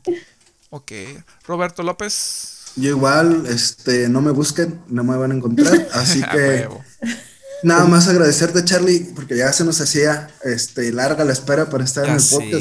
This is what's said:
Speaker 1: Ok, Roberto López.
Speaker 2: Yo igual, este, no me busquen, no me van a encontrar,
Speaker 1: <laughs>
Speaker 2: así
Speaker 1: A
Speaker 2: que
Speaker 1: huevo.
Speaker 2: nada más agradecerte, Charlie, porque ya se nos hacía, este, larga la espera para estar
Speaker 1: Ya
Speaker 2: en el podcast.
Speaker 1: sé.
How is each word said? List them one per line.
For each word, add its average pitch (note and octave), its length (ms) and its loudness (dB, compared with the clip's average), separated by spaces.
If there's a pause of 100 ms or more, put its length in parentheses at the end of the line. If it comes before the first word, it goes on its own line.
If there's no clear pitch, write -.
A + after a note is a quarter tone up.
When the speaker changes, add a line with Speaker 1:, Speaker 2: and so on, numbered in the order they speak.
(720)
Speaker 1:
Ok, C#3+ 200 -16 (540)
Roberto F3 380 -6
López. - 720 -8 (200)
Speaker 2:
Yo C3+ 160 -2
igual, D3 560 2
este, B2 600 0
no C3 120 2
me D3+ 100 2
busquen, D#3 560 -2
no B2 160 -4
me B2+ 140 -2
van C3 140 -2
a C3+ 40 -2
encontrar, C#3 540 2
Speaker 1:
<laughs> - 40 -12
Speaker 2:
así C3+ 300 0
Speaker 1:
A - 60 -6
Speaker 2:
que - 80 0
Speaker 1:
huevo. B2+ 480 0 (800)
Speaker 2:
nada E3+ 220 6
más F3 220 6
agradecerte, E3+ 560 2
Charlie, F3+ 520 0
porque C3 200 -8
ya B2+ 160 0
se E3 140 0
nos E3 160 -2
hacía, D3+ 480 0 (140)
este, A#2+ 500 -4
larga C#3+ 320 -2
la C3+ 80 0
espera D3+ 360 -2
para C3 140 -4
estar C#3 220 -4
Speaker 1:
Ya C#3+ 80 -2
Speaker 2:
en C#3+ 60 2
el C#3 100 4
podcast. - 220 -2
Speaker 1:
sé. E3 100 -2